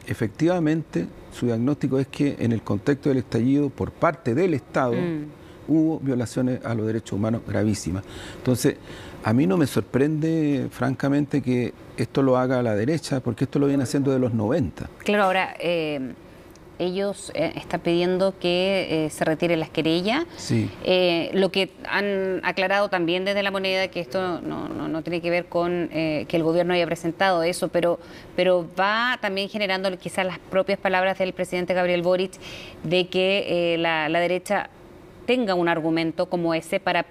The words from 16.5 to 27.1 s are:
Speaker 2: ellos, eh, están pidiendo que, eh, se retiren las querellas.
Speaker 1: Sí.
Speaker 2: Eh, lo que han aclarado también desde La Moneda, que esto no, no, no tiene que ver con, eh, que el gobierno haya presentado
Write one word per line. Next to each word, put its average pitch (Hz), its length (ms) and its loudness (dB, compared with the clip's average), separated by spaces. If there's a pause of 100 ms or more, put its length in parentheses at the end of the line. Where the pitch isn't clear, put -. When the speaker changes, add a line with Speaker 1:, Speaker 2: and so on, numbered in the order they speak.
Speaker 2:
ellos, 190 580 -4
eh, 170 180 -2
están - 260 -6
pidiendo 180 600 2
que, 180 640 0
eh, 151 40 -4
se - 140 -4
retiren 160 360 2
las 156 100 -4
querellas. 180 540 0 (120)
Speaker 1:
Sí. 113 320 0 (140)
Speaker 2:
Eh, 175 500 2
lo 190 200 2
que 190 180 0 (180)
han 190 540 -2
aclarado 196 460 0
también 180 360 0
desde 202 200 0
La 196 80 -2
Moneda, 190 340 0
que 180 140 -6
esto 180 400 -4
no, 151 280 -6
no, - 200 -6
no 156 140 -4
tiene 165 180 -4
que 170 100 -2
ver 175 160 0
con, 175 460 -2
eh, 156 340 -2
que - 100 -2
el 165 60 2
gobierno 170 320 2
haya 170 120 2
presentado 170 580 0